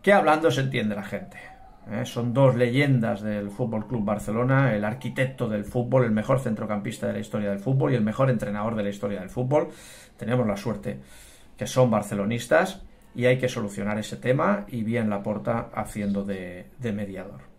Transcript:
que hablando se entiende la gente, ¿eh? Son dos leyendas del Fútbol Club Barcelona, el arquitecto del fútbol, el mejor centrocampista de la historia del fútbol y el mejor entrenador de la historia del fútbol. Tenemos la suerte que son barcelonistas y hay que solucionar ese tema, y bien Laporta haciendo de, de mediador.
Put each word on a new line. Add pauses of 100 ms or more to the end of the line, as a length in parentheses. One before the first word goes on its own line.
que
hablando
se
entiende
la
gente, (520)
¿eh?
Son
dos
leyendas
del
Fútbol
Club
Barcelona,
el
arquitecto
del
fútbol,
el
mejor
centrocampista
de
la
historia
del
fútbol
y
el
mejor
entrenador
de
la
historia
del
fútbol. (480)
Tenemos
la
suerte (580)
que
son
barcelonistas (320)
y
hay
que
solucionar
ese
tema,
y
bien
Laporta
haciendo
de, (120)
de
mediador. (180)